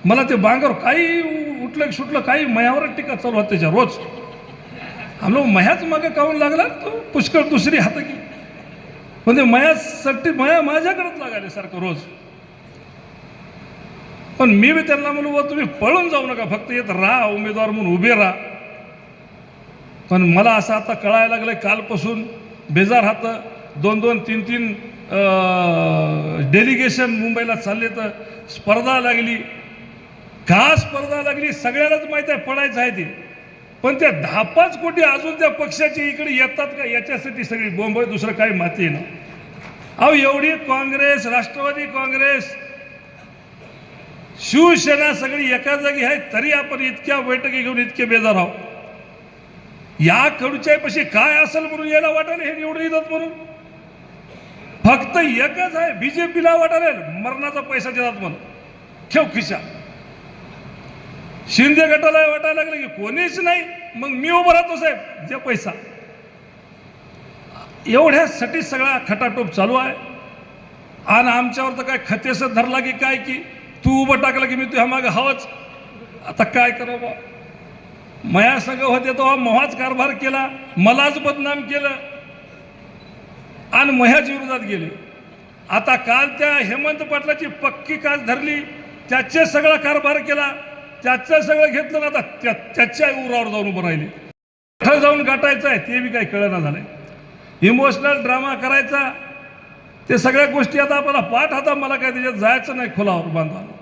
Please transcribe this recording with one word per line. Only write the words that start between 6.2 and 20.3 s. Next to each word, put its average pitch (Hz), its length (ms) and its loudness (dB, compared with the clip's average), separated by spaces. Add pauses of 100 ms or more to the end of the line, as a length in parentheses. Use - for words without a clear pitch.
लागला 311 320 2
तो, - 220 -8
पुष्कळ 330 520 0
दुसरी 285 360 2
हात 196 140 2
की, - 220 -8 (1120)
म्हणजे 254 180 6
मया 262 300 6
सट्टी, - 560 -2
मया 302 320 4
माझ्याकडेच 339 580 -2
लागायला 220 300 -8
सारखं 185 300 -12
रोज. 175 180 -4 (2500)
पण 254 100 6
मी 214 240 6
बी 320 80 4
त्यांना 285 300 0
म्हणलो, 294 180 -2
"बुवा, 285 200 0
तुम्ही 285 160 -2
पळून 302 440 0
जाऊ 277 180 -2
नका, 233 180 -6
फक्त 214 260 -6
येत 240 180 -4
राहा, 202 360 0
उमेदवार 208 440 -2
म्हणून 208 240 -2
उभे 180 160 2
राहा." 208 240 4 (1800)
पण 185 120 4
मला 185 300 6